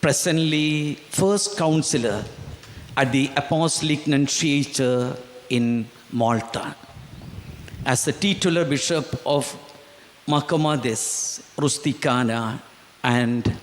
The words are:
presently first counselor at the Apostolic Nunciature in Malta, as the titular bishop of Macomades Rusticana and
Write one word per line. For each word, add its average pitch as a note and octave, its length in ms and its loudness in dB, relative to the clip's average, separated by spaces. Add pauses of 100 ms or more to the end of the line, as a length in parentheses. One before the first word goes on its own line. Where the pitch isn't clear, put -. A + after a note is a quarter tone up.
presently D3+ 920 2 (140)
first G3+ 460 0
counselor C3+ 680 2 (720)
at C3+ 140 4
the C#3 260 2
Apostolic D#3 680 0
Nunciature C3+ 1080 2 (340)
in A#2 380 2 (240)
Malta, A#2 640 0 (1080)
as B2+ 200 0
the D#3 60 0
titular F3 540 2
bishop C#3+ 600 -2
of C#3+ 300 0 (720)
Macomades D3 1160 0 (140)
Rusticana B2 1000 0 (440)
and A#2+ 600 2